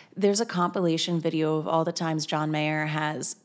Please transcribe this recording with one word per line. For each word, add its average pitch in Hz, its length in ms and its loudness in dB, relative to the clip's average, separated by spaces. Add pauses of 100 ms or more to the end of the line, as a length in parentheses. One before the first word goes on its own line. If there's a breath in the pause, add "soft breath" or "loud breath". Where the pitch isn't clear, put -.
(180 loud breath)
there's 202 240 2
a 233 40 0
compilation 175 760 0
video 156 360 0
of 151 120 -2
all 160 160 2
the 175 80 -2
times 160 320 -2
John 156 260 -2
Mayer 156 360 0
has 151 580 -4